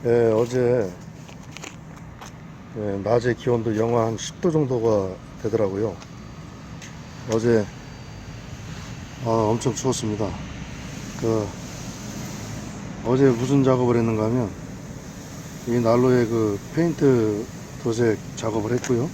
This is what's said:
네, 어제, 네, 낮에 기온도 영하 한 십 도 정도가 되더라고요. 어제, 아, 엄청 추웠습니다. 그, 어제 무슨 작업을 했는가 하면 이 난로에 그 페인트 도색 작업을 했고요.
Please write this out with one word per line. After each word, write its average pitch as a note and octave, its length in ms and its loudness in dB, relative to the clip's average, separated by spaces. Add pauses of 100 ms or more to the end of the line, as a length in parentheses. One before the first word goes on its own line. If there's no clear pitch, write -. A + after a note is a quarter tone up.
네, A#2 220 6
어제, A#2+ 600 2 (1800)
네, G#2 280 -2
낮에 A2+ 320 4
기온도 A2+ 420 0
영하 A#2 300 4
한 A2+ 100 -2
십 - 240 -10
도 F#3 80 4
정도가 A#2 640 2 (300)
되더라고요. G2+ 520 0 (1400)
어제, A2+ 320 4 (1600)
아, A#2 60 -2
엄청 A2+ 460 2
추웠습니다. A2 520 -2 (920)
그, A2 260 2 (1600)
어제 C3 240 6
무슨 B2+ 340 4
작업을 B2 340 6
했는가 A2+ 260 2
하면 A2+ 260 2 (1200)
이 A#2+ 120 2
난로에 A#2+ 460 6
그 A2 340 2 (140)
페인트 B2+ 720 4 (380)
도색 A2+ 340 4 (180)
작업을 A2 420 -2
했고요. A#2+ 360 0